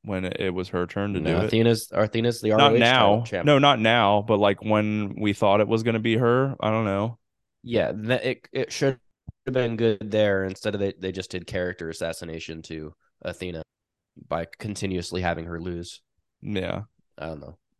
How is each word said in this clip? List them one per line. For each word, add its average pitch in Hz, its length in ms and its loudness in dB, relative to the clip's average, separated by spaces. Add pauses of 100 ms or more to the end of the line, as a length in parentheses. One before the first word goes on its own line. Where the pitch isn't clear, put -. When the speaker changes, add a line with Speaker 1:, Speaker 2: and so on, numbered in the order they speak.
Speaker 1:
when 92 240 -6
it, 90 140 -6
it 95 100 -2
was 90 200 -4
her 90 180 -2
turn 101 260 -4
to 90 60 -2
Speaker 2:
No, 78 100 -2
Speaker 1:
do 82 80 2
it. 98 80 2
Speaker 2:
Athena's, 113 460 2
Athena's 113 500 0
the 110 80 0
Speaker 1:
Not 107 120 4
Speaker 2:
R 139 100 8
O - 20 6
H 117 60 6
Speaker 1:
now. 120 200 6
Speaker 2:
title 107 240 4
champ. 98 220 -4
Speaker 1:
No, 147 140 6
not 139 200 4
now, 110 440 4
but, 107 140 2
like, 101 260 2
when 107 560 0
we 104 140 0
thought 104 280 4
it 101 60 2
was 113 160 0
gonna 113 160 0
be 110 180 0
her, 127 420 2
I 110 120 0
don't 110 140 0
know. 104 340 -2 (440)
Speaker 2:
Yeah, 117 320 0
that, 110 300 -2
it, - 260 -6
it - 220 -6
should 135 260 -2 (460)
have 127 80 -6
been 120 240 -2
good 107 340 0
there. 104 320 2
Instead 95 300 -4
of 101 80 -4
they, 98 180 0
they 92 120 -4
just 92 200 -10
did 90 160 -10
character 90 420 -6
assassination 82 760 -8
to 78 300 -12 (280)
Athena 87 400 -8 (680)
by 82 200 -4 (120)
continuously 92 640 -6
having 85 240 -4
her 85 160 -8
lose. 87 400 -10 (400)
Speaker 1:
Yeah. 98 400 -4 (360)
Speaker 2:
I 76 100 -10
don't 78 140 -10
know. 73 160 -18 (220)